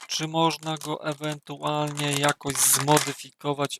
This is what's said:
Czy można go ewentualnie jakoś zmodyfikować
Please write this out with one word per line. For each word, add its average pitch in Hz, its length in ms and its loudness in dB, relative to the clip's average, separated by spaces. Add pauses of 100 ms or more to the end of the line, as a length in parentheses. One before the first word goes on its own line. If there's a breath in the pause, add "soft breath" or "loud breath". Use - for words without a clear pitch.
Czy 156 200 -4
można 160 480 0
go 151 280 -6
ewentualnie 147 1080 -4
jakoś 143 440 0
zmodyfikować 143 1200 2